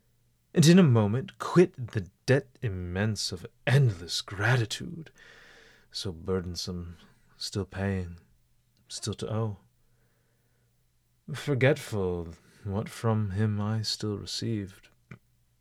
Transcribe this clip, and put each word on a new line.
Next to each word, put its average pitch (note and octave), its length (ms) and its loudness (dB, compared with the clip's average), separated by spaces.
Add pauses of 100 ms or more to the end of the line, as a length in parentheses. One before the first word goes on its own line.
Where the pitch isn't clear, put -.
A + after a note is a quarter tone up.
(540)
and D#3+ 120 6
in E3+ 120 10
a F#3+ 60 10
moment A2+ 560 2
quit F3 520 2
the F#2 160 -4 (180)
debt C#3 220 2 (140)
immense F#2+ 680 -2
of F2+ 140 -10 (200)
endless A2 540 2
gratitude, G#2+ 920 -2 (800)
so - 220 -8
burdensome F2 840 -6 (480)
still G2 200 -4
paying, F#2+ 520 -4 (720)
still - 260 -8
to - 180 -8
owe, G#2+ 260 -4 (1700)
forgetful G#2+ 1000 0 (340)
what G2 260 -4
from A2 420 0
him G#2 300 0
I G#2+ 220 -2
still G#2 340 -4
received, G2 720 -6 (720)